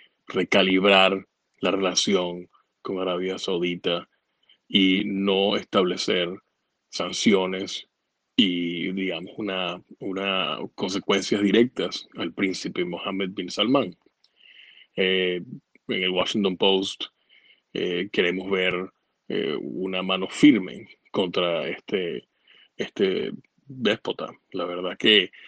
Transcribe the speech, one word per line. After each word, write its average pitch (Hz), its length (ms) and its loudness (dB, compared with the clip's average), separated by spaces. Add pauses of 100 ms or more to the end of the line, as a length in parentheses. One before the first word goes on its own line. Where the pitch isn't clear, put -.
(260)
recalibrar 95 1000 4 (340)
la 92 100 0
relación 90 800 0 (340)
con 95 160 -4
Arabia 92 400 -2
Saudita 87 680 -2 (640)
y 95 380 4
no 98 500 2
establecer 90 720 0 (600)
sanciones 95 960 0 (500)
y, 87 560 0
digamos, 92 460 -6
una, 92 420 -6 (200)
una 95 580 -4 (160)
consecuencias 98 640 -2
directas 101 680 2 (120)
al 82 140 -6
príncipe 92 520 -4
Mohammed 95 460 -6
bin 95 180 -8
Salman. 107 480 -2 (1000)
Eh, 92 440 0 (480)
en 101 140 -2
el 92 80 0
Washington 92 480 0
Post, 98 460 2 (680)
eh, 92 400 -2
queremos 92 380 0
ver, 92 400 0 (380)
eh, - 340 -2
una 92 400 -6
mano 92 260 -2
firme 110 600 4 (220)
contra 87 580 0
este, 82 600 -6 (480)
este - 560 -2 (420)
déspota. - 560 -2 (200)
La 90 160 -6
verdad 90 320 -6
que, 104 320 6 (180)